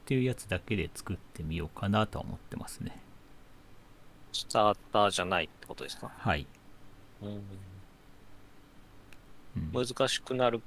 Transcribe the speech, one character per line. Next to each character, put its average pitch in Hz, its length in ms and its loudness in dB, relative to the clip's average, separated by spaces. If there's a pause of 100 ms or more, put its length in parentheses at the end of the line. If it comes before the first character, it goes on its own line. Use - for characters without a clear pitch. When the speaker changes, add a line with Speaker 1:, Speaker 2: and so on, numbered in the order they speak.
Speaker 1:
て 139 100 2
い 131 40 6
う 127 40 4
や 127 120 4
つ - 120 -12
だ 92 140 0
け - 160 0
で 82 180 0
作 - 200 -4
っ - 20 -4
て - 260 -10
み 80 140 -2
よ 80 180 -2
う - 60 -8
か 101 80 0
な 107 180 6
と - 120 -4
は - 80 -6
思 - 100 -6
っ - 20 -8
て - 180 -10
ま - 120 -6
す - 120 -10
ね。 - 200 -6 (1300)
Speaker 2:
ス - 160 -4
タ 104 240 8
ー - 20 6 (180)
タ 104 140 8
ー 98 40 6
じ 92 120 0
ゃ - 20 2
な 92 160 4
い - 60 0
っ - 20 -8
て - 180 -18
こ - 80 -10
と - 80 -8
で 67 80 -8
す - 60 -8
か？ - 180 -10
Speaker 1:
は 92 220 2
い。 69 100 -2 (760)
Speaker 2:
う 104 40 -6
ん。 101 160 -6 (2250)
Speaker 1:
う 90 40 -2
ん。 80 120 -4 (140)
Speaker 2:
難 127 220 2
し - 120 2
く - 140 -4
な 127 160 6
る 113 160 0